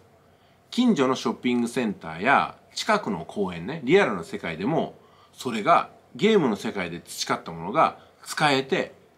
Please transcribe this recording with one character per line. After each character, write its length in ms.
近 260
所 100
の 80
シ 140
ョ 40
ッ 20
ピ 180
ン 80
グ 80
セ 160
ン 100
タ 200
ー 80
や 320
近 260
く 100
の 140
公 280
園 140
ね、 180
リ 160
ア 60
ル 80
な 100
世 140
界 180
で 80
も、 300
そ 180
れ 120
が 280
ゲ 200
ー 40
ム 80
の 80
世 160
界 180
で 100
培 340
っ 80
た 100
も 120
の 80
が 260
使 260
え 120
て、 320